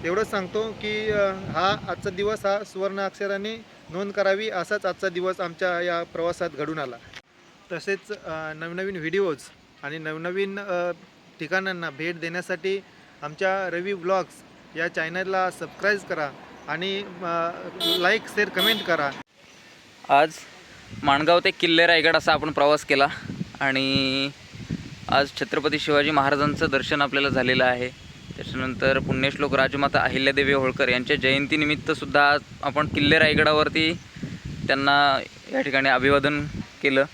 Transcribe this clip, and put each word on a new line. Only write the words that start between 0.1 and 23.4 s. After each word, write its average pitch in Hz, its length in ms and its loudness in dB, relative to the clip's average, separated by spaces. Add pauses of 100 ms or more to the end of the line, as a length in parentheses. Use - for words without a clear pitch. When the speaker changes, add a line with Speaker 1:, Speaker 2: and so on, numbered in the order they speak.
Speaker 1:
सांगतो 208 420 -4
की, 214 380 -4
अ, 202 220 2
हा 190 440 0 (120)
आजचा 185 220 -6
दिवस 202 360 -4
हा 202 180 0
सुवर्ण 196 360 -4
अक्षराने 202 640 -6 (260)
नोंद 196 220 -6
करावी, 196 380 2
असाच 196 360 -2
आजचा 190 220 -2
दिवस 180 320 -2
आमच्या 175 400 -2
या 175 220 -2
प्रवासात 170 560 -4
घडून 151 200 -4
आला. 131 180 -8 (760)
तसेच, 190 260 -4 (120)
अ, 160 460 -10
नवनवीन 175 400 -6
व्हिडिओज 165 400 0 (460)
आणि 147 160 -8
नवनवीन, 175 600 -4
अ, 175 340 -2 (480)
ठिकाणांना 175 500 -4
भेट 160 300 -6
देण्यासाठी 180 640 -4 (400)
आमच्या 185 540 -2
रवी 190 180 -4
ब्लॉग्स 180 380 -2 (440)
या 165 120 -2
चॅनलला 185 600 -2
सबस्क्राईब 190 480 -2
करा 156 300 -4 (400)
आणि, 190 340 -4 (200)
अ, 170 280 -2 (480)
लाईक, 190 280 2
शेअर, 208 220 0
कमेंट 196 340 0
करा. 151 280 0 (960)
Speaker 2:
आज 147 220 6 (720)
माणगाव 151 420 6
ते 190 60 6
किल्ले 170 360 4
रायगड 165 300 6
असा 160 160 4
आपण 151 180 0
प्रवास 147 340 4
केला 139 220 6 (540)